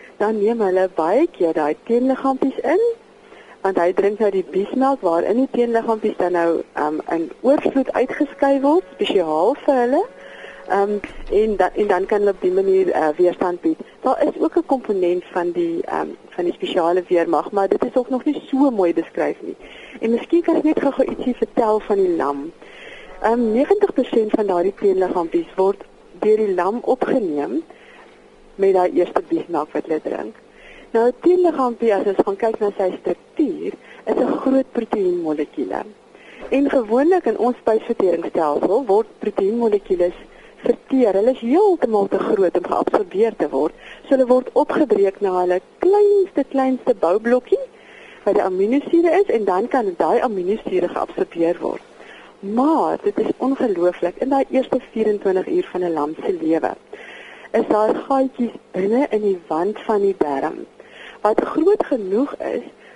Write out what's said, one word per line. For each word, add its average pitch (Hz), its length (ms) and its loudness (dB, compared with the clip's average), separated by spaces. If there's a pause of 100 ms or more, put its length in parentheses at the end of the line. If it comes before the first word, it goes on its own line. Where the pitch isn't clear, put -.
(180)
dan 214 200 0
neem 220 240 0
hulle 185 340 2
baie 208 360 2
keer 165 220 0
daai 151 300 0
teenliggaampies 262 760 0
in, 320 220 0 (800)
want 190 160 -2
hy 180 160 2
drink 202 260 0
nou 208 120 2
die 190 200 -2
biesmelk 262 500 0
waarin 175 360 0
die 262 140 0
teenliggaampies 226 680 0
dan 180 140 0
nou, 170 300 0 (120)
ehm, 151 260 -4 (120)
in 165 200 -4 (100)
oorvloed 269 500 2
uitgeskei 277 680 0
word, 294 220 2 (100)
spesiaal 180 640 0 (100)
vir 285 100 4
hulle. 254 280 2 (640)
Ehm, 202 300 0 (340)
en 214 260 2
da-, 180 180 0
en 208 120 0
dan 190 180 0
kan 208 140 0
hulle 202 120 2
op 190 100 -8
die 185 100 0
manier, 190 380 2
eh, 156 180 0 (100)
weerstand 180 440 0
bied. 160 160 0 (240)
Daar 262 220 0
is - 180 -2
ook - 160 0
'n 330 80 0
komponent 185 680 0
van 175 200 -2
die, 170 300 -2
ehm, 156 260 -6 (220)
van - 140 -6
die 175 100 -2
spesiale 175 540 0
weermag, 170 440 0
maar 196 160 0
dit 202 180 0
is 247 100 -8
ook 247 140 0
nog 254 160 -4
nie 294 220 -2
so 269 240 2
mooi 185 220 2
beskryf 165 480 -4
nie. - 140 -10 (440)
En 226 120 -2
miskien 330 300 0
kan 330 140 0
ek 311 80 0
net 311 160 2
gou-gou 262 300 0
ietsie - 260 -4
vertel 214 440 0
van 202 180 0
die 185 180 2
lam. 143 360 -4 (720)
Ehm, 226 300 2
negentig 294 420 2
persent 226 380 0
van 214 140 0
daardie 185 340 0
teenliggaampies 180 760 0
word 196 280 0 (360)
deur 214 180 4
die 208 160 0
lam 185 280 0
opgeneem 208 840 -2 (920)
met 190 180 4
daai 180 200 2
eerste 175 340 0
biesmelk 160 440 -4
wat 151 140 -4
hulle 156 160 -2
drink. - 340 -8 (560)
Nou, 233 160 2
'n 247 140 2
teenliggaampie, 269 720 2
as 190 120 0
ons 196 200 2
gaan 202 100 -2
kyk 220 240 -2
na 208 180 0
sy 185 220 -2
struktuur, 185 760 -4 (320)
is - 100 -2
'n - 220 0
groot 262 340 2
proteïenmolekuule. 175 1120 -4 (640)
En 277 200 2
gewoonlik 277 560 2
in 226 120 0
ons 233 200 0
spysverteringsstelsel 175 1300 0
word 214 220 2 (120)
proteïenmolekuules 202 920 0 (440)
verteer. 240 560 2
Hulle 208 180 4
is 254 80 -6
heeltemal 247 680 2
te 196 120 -2
groot 190 380 0
om 180 80 -2
geabsorbeer - 720 0
te 147 120 -2
word. 139 240 -2 (300)
So - 60 -20
hulle 262 180 4
word 254 260 2
opgebreek 220 680 2
na 185 180 0
hulle 180 220 0 (180)
kleinste, 403 680 4
kleinste 262 500 0
boublokkie, 240 680 0 (580)
wat 202 100 0
die 202 100 2
aminosuur 285 760 2
is, 403 60 2
en 220 200 0
dan 196 220 0
kan 214 300 -2
daai 175 240 2
aminosure 185 640 -2
geabsorbeer 170 720 -4
word. - 200 -6 (580)
Maar 220 640 0
dit - 160 -2
is - 180 -2
ongelooflik, 180 800 -2
in 262 120 -2
daai 269 200 2
eerste 262 300 0 (120)
vierentwintig 208 560 0
uur 180 240 0
van 185 120 -4
'n 170 100 -2
lam 151 220 -4
se - 260 -4
lewe 156 340 0 (760)
is 226 160 0
daar 214 280 2 (120)
gaatjies 269 440 -2 (200)
binne 214 380 0
in 214 120 -2
die 196 260 0
wand 180 320 -4
van 208 220 0
die 196 160 2
darm 147 480 -4 (560)
wat 214 200 2
groot 349 440 2
genoeg 220 540 -2
is - 240 -6 (320)